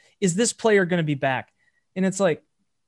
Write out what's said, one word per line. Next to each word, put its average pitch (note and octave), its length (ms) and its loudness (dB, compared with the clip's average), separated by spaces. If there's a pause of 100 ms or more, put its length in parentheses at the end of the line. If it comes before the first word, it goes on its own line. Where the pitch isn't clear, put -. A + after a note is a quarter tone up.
(200)
Is F3 140 0
this A3+ 180 0
player G3+ 320 2
gonna E3+ 200 0
be D3 100 -2
back?" C3 380 -4 (440)
And F#3 80 -2
it's F#3+ 160 -2
like, F3+ 220 0 (460)